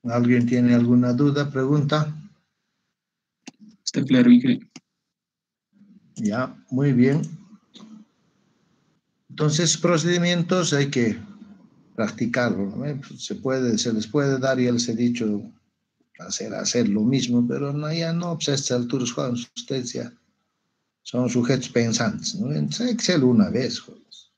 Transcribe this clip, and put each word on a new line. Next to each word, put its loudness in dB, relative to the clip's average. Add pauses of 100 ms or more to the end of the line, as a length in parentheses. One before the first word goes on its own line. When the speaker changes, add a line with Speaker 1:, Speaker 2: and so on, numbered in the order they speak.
Speaker 1:
¿Alguien 2
tiene 4
alguna 4
duda, 0
pregunta? 0 (1700)
Speaker 2:
Está -4
claro, 6
Ingrid. 4 (1500)
Speaker 1:
Ya, -4 (140)
muy 2
bien. 4 (2000)
Entonces, 0
procedimientos 2
hay 0
que 0 (800)
practicarlo, -2
¿no? -8
Se -10
puede, -2
se -2
les -4
puede 0
dar, 0
ya 2
les -2
he -4
dicho, 0 (800)
hacer, -10
hacer 0
lo 0
mismo, 2
pero -4
no, -4
ya -2
no, -4
pues -6
a 0
estas -2
alturas, -2
jóvenes, -6
ustedes -8
ya -8 (920)
son -2
sujetos 0
pensantes, -2
¿no? -6
Entonces, -2
hay -2
que -6
hacerlo 2
una 4
vez, -2
jóvenes. -20